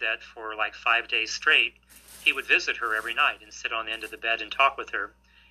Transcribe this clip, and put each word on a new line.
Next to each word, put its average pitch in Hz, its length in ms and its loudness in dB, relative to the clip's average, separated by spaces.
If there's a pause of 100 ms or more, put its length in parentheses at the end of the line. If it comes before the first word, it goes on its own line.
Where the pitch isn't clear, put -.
that 113 200 -2
for, 110 320 -10
like, 107 220 -2
five 117 320 2
days 113 240 0
straight, 135 440 4 (500)
he 151 80 4
would 135 120 -6
visit 147 300 2
her 117 180 -2
every 110 200 -2
night 127 280 2
and 107 120 -20
sit - 180 -8
on 113 140 -2
the 110 80 -6
end 113 100 -8
of 107 80 -10
the 113 60 -10
bed 113 240 -2
and 110 100 -10
talk 135 260 4
with 113 120 -8
her. 104 240 -4 (380)